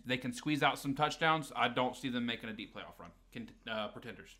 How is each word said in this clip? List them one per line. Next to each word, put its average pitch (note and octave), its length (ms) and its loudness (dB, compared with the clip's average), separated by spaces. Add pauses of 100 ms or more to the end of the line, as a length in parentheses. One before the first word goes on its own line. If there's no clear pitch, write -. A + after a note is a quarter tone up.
they B2+ 120 2
can B2+ 160 -4
squeeze D3+ 300 2
out C3+ 160 4
some C#3 160 -2
touchdowns, D3+ 600 2
I A#2+ 120 6
don't B2 280 2
see C3+ 140 -4
them A#2+ 160 0
making A#2 240 -2
a G#2+ 40 -6
deep G#2 220 -10
playoff E2+ 240 -12
run. E2+ 120 -14 (220)
Con-, A#2+ 160 -10 (200)
uh, A2 200 -2
pretenders. - 500 -14